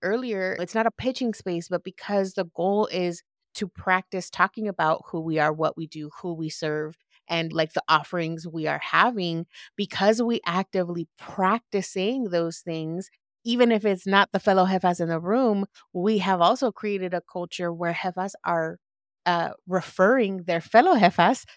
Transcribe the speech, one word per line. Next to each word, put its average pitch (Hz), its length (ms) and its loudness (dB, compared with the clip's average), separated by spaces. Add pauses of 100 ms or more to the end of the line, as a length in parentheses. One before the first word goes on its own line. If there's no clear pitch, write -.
earlier, 202 580 -2
it's 175 160 -6
not 226 100 0
a 226 60 0
pitching 247 420 -4
space, 170 360 -6
but 175 140 -4
because 196 500 -4
the 190 120 -2 (100)
goal 202 320 0
is 175 360 -4 (320)
to 202 120 -4
practice 185 600 -2
talking 208 380 -2
about 160 400 0
who 165 140 -6
we 160 180 -2
are, 151 140 2
what 156 240 -2
we 160 100 -8
do, 151 220 -12 (120)
who 175 120 -6
we 160 160 -6
serve, 156 480 -6 (300)
and, 165 240 -2
like, 160 220 -2
the - 140 -2
offerings 160 600 0
we 160 200 -6
are 147 120 -2
having, 175 680 0 (300)
because 202 460 2
we 233 240 0
actively 175 600 -2 (100)
practice 196 720 -2
saying 254 360 -2
those 170 340 -2
things, 165 500 -6 (340)
even 240 280 4
if 214 140 2
it's 196 200 0
not 196 280 4
the 196 60 2
fellow 190 260 4
jefas 185 340 0
in 170 80 0
the 165 120 -2
room, 202 460 0 (280)
we 202 260 0
have 185 220 0
also 220 300 4
created 190 420 -4
a 175 80 -2 (100)
culture 175 400 -6
where 170 220 -4
jefas 185 400 -6 (100)
are, 170 340 -2 (480)
uh, 170 260 0 (160)
referring 190 760 2
their 170 180 0
fellow 311 340 6
jefas 190 500 4 (120)